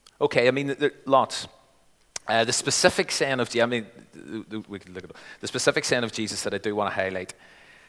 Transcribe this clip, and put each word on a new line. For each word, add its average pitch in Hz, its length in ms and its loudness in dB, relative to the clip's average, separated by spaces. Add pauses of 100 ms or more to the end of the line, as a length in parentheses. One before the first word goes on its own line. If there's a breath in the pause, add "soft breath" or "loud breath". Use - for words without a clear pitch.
(220)
Okay, 135 260 4
I 127 40 6
mean, 139 260 0
there, 147 140 0 (140)
lots. 131 420 2 (800)
Uh, 113 160 4
the 120 100 0
specific - 580 2
saying 135 280 0
of 117 100 0
Je-, 117 120 2
I 117 40 4
mean, 117 220 -2 (260)
th-, 101 360 -12
th-, 107 200 -10
we 101 100 -10
can 92 140 -20
look 90 100 -14
at 87 60 -18
it. - 60 -20 (260 loud breath)
The - 60 -8
specific 139 380 0
saying 127 180 2
of 110 80 -2
Jesus 107 320 -6
that 101 100 -4
I 101 60 -2
do 104 160 -4
wanna 101 160 0
highlight 95 420 -4 (560 loud breath)